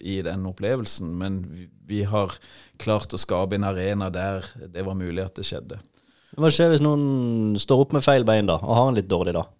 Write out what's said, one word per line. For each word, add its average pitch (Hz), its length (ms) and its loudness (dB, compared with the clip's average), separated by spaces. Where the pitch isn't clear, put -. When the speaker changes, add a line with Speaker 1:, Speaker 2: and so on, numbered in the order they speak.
Speaker 1:
i 95 200 -6
den 90 240 -6
opplevelsen, 95 720 -4
men 95 320 -4
vi, 87 220 -16
vi 104 160 -2
har 101 320 -2
klart 107 380 -2
å - 20 -4
skape 95 380 0
en 101 80 0
arena 98 480 -2
der 95 320 -6
det 87 160 -8
var 95 160 -4
mulig 90 240 -4
at 92 160 -10
det - 80 -6
skjedde. - 320 -10
Speaker 2:
Hva 156 160 4
skjer 165 240 4
hvis 143 80 4
noen 127 720 2
står 131 320 4
opp - 60 -4
med 139 100 2
feil 131 240 4
bein 107 240 4
da, 80 80 2
og - 160 0
har 123 160 6
en 113 80 2
litt 90 80 -4
dårlig 90 320 0
dag? - 80 -6